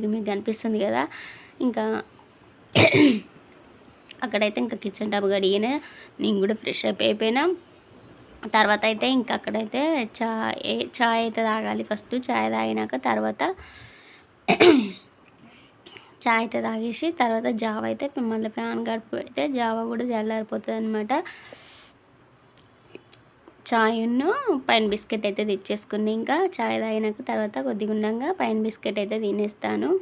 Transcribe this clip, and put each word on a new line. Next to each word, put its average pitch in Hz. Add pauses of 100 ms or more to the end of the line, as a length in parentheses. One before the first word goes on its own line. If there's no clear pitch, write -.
మీకు 214
కనిపిస్తుంది 214
కదా. 220 (580)
ఇంకా 226 (2500)
అక్కడైతే 208
ఇంకా 233
కిచెన్ 208
టాప్ 202
కడిగిన, 196 (520)
నేను 208
కూడా 202
ఫ్రెష్ -
అప్ 208
అయిపోయినా. 220 (1080)
తర్వాత 208
అయితే 220
ఇంకా 254
అక్కడైతే 220 (320)
చాయ్, 220 (360)
చాయ్ 233
అయితే 226
తాగాలి. 220
ఫస్ట్ 214
చాయ్ 220
తాగినాక 220
తర్వాత 220 (2750)
చాయ్ 226
అయితే 226
తాగేసి 226
తర్వాత 240
జావ 220
అయితే 226 (160)
మళ్ళీ 220
ఫ్యాన్ 233
గడుపు 226
పెడితే - (100)
జావ 226 (100)
కూడా 233
చల్లారిపోతుంది 220
అనమాట. 220 (2500)
చాయ్ను 233 (320)
పైన 233
బిస్కెట్ 214
అయితే 202
తెచ్చేసుకుని 208
ఇంకా 226 (140)
చాయ్ 226
తాగినాక 220
తర్వాత 220
కొద్దిగా 214
ఉండంగా 220
పైన 240
బిస్కెట్ 220
అయితే 208
తినేస్తాను. 214 (140)